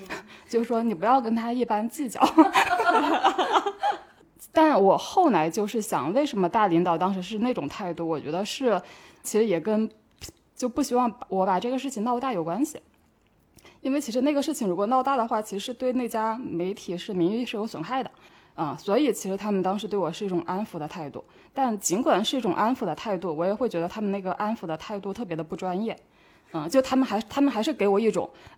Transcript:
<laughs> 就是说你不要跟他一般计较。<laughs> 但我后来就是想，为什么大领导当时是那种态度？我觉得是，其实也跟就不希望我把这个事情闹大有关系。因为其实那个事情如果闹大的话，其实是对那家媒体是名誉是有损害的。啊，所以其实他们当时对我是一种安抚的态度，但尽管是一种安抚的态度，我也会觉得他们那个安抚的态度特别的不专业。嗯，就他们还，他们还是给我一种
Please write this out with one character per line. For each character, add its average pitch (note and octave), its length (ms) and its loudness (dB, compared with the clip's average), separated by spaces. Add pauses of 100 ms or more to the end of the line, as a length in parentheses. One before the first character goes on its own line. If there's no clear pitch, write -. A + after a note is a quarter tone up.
(240)
<laughs> - 220 -20
就 A3+ 120 0
是 A#3 80 2
说 A3+ 160 0
你 A3+ 120 0
不 E3 120 -2
要 B3+ 120 6
跟 A3+ 160 0
他 A3+ 180 -2
一 B3 120 0
般 A3 240 0
计 C4+ 200 -6
较。 - 160 -6
<laughs> - 2250 2
但 D4+ 280 6
我 F#3+ 160 8
后 F4+ 340 4
来 E3 180 4
就 G#3 180 -2
是 A3 140 -2
想， D#3+ 320 -2
为 C#4 120 2
什 A#3 140 -2
么 F#3 80 4
大 G#3+ 200 4
领 E3+ 180 4
导 E3 140 2
当 F#3 140 2
时 F#3+ 100 -4
是 G#3+ 160 -8
那 B3 160 0
种 C#3+ 120 -4
态 F3 280 -6
度？ E3+ 120 -6
我 D#3+ 140 -2
觉 C#3+ 100 -8
得 F3+ 140 -2
是， G#3+ 360 0 (420)
其 - 160 -2
实 A3+ 80 4
也 F3 120 2
跟 G#3+ 320 0 (640)
就 B3+ 140 -4
不 C#4+ 140 -2
希 A#3+ 120 -2
望 B3 160 2 (180)
我 F#3+ 180 0
把 F#3 120 2
这 A#3 120 -4
个 C4 80 -2
事 C4+ 120 -6
情 G#3 140 -4
闹 A#3+ 160 0
大 C4 140 -2
有 E3+ 100 -2
关 F3 180 -2
系。 - 160 -4 (1000)
因 C4+ 120 -2
为 D4 80 0
其 A#3 120 -6
实 B3 80 0
那 C#4+ 120 4
个 C#4+ 80 2
事 C#4+ 140 -2
情 G#3+ 140 -2
如 F3 80 0
果 G3+ 100 0
闹 C4 160 2
大 C4+ 140 0
的 A3+ 100 2
话， A3 160 -2
其 G3 160 -8
实 G3+ 60 -8
是 B3 100 -8
对 B3+ 200 -2
那 A#3+ 140 -2
家 A3 300 -2
媒 F3+ 340 -4
体 G3+ 240 -8
是 F3+ 160 -8
名 F3+ 200 2
誉 A#3+ 120 -2
是 A3+ 120 -8
有 G#3+ 100 -4
损 D#3+ 160 -8
害 B3+ 200 -4
的。 G3 80 -10 (440)
啊， D3 240 -6
所 G3+ 180 0
以 C#4 160 4
其 G3 160 -8
实 F#3+ 80 -2
他 G#3 140 -4
们 G3 100 2
当 F#3 160 0
时 G#3 120 -6
对 G#3 100 -2
我 E3+ 140 0
是 G#3+ 120 -8
一 G3+ 40 -2
种 F3 180 -2
安 F#3 180 -4
抚 F#3 140 -10
的 D3+ 80 -6
态 D#3 240 -10
度， - 140 -12 (280)
但 B3 280 0
尽 C#4+ 200 0
管 A3+ 240 4
是 C#4 140 -2
一 - 20 -2
种 G#3+ 140 0
安 A3+ 200 2
抚 A#3 120 -4
的 D#3 80 -2
态 F#3+ 240 -4
度， E3+ 160 -4
我 D#3+ 100 -2
也 F#3+ 80 2
会 A3+ 160 -2
觉 F3 120 -4
得 E3+ 80 -2
他 G#3+ 120 -10
们 G3+ 120 0
那 G3 100 -4
个 F#3 120 -4
安 G#3+ 220 -2
抚 - 80 -10
的 D#3+ 120 -4
态 G#3 240 -8
度 G3 120 -6
特 A#3 120 -8
别 E3+ 100 -6
的 D#3+ 80 -4
不 D#3+ 140 -10
专 F#3 280 -4
业。 A3 140 -6 (580)
嗯， D#4 120 -4
就 C4+ 120 4
他 C4 140 2
们 C4 100 4
还， G#3+ 180 0
他 - 180 -2
们 C#4+ 120 4
还 G#3+ 80 0
是 D4 120 0
给 G3+ 160 2
我 G3 100 4
一 A3+ 140 2
种 F3+ 180 -2 (280)